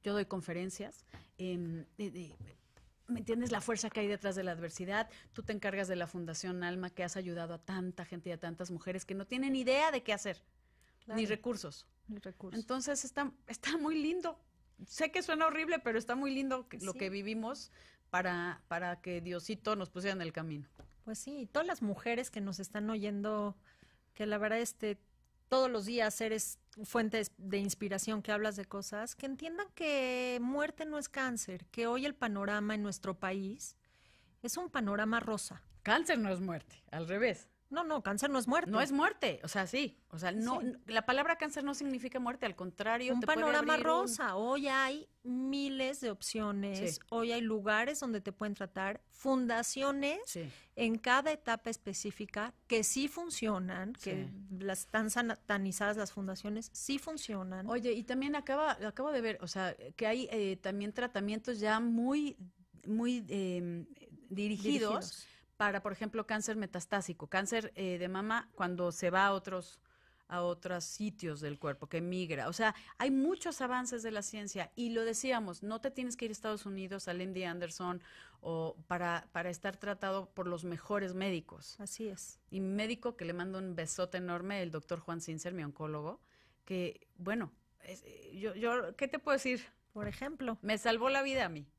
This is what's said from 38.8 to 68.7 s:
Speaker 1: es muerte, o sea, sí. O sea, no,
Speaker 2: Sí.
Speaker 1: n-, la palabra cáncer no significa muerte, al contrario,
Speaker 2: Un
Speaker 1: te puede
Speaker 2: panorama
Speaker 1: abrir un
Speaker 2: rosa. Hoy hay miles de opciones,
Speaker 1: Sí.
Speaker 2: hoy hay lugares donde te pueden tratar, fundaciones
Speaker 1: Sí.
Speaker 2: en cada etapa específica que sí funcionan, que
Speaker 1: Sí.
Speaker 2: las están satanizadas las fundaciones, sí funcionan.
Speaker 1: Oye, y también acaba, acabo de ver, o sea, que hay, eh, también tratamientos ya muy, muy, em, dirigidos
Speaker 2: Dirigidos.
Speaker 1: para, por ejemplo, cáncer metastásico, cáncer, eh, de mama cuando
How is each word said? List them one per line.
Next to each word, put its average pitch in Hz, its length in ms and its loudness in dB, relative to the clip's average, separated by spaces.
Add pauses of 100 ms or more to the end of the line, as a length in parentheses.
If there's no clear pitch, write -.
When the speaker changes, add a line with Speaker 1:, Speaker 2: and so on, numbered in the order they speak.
Speaker 1:
es 277 120 4
muerte, 277 500 2
o 156 60 -6
sea, 190 180 0
sí. 262 320 0 (120)
O 165 80 -8
sea, 175 120 2
no, 226 300 0
Speaker 2:
Sí. 233 60 -2
Speaker 1:
n-, 247 200 -4
la 226 200 2
palabra 294 320 4
cáncer 294 260 -2
no 285 100 0
significa 262 460 -2
muerte, 247 260 -2
al 185 80 -2
contrario, 226 580 0
Speaker 2:
Un 247 80 4
Speaker 1:
te 226 60 0
puede 311 140 6
Speaker 2:
panorama 302 340 6
Speaker 1:
abrir 311 140 4
un 320 40 8 (100)
Speaker 2:
rosa. 233 340 0
Hoy 269 320 2
hay 269 400 2 (160)
miles 269 760 0
de 233 120 0
opciones, 202 840 0
Speaker 1:
Sí. - 120 -8
Speaker 2:
hoy 233 240 0
hay 240 80 2
lugares 220 580 4
donde 226 220 0
te 196 100 -6
pueden 202 240 -4
tratar, 190 460 -4 (440)
fundaciones 277 840 2
Speaker 1:
Sí. 165 220 -6 (280)
Speaker 2:
en 226 220 4
cada 277 340 4
etapa 233 380 -2
específica 208 840 -4 (140)
que 220 160 6
sí 269 240 2
funcionan, 202 840 -2
que 190 340 -4
Speaker 1:
Sí. 196 320 -10
Speaker 2:
las 190 200 -2
están 214 300 2
satanizadas 208 840 0
las 208 160 -2
fundaciones, 208 600 -4
sí - 260 -2
funcionan. 196 680 -4
Speaker 1:
Oye, 240 240 2
y 226 120 0
también 277 320 0
acaba, 285 360 2 (140)
acabo 262 260 -2
de 254 80 2
ver, 226 200 0
o 175 80 -8
sea, 185 260 0 (220)
que 220 100 0
hay, 233 240 2
eh, 202 260 0
también 202 360 -2
tratamientos 220 680 0
ya 214 200 4
muy, 247 560 2 (500)
muy, 233 420 2
em, 180 580 0 (420)
dirigidos 202 360 0 (260)
Speaker 2:
Dirigidos. 240 360 -4 (300)
Speaker 1:
para, 202 260 2
por 202 100 -2
ejemplo, 214 340 -2
cáncer 214 300 0
metastásico, 190 720 -2
cáncer, 208 480 0
eh, 185 220 0
de 180 100 -2
mama 208 460 -2
cuando 180 360 0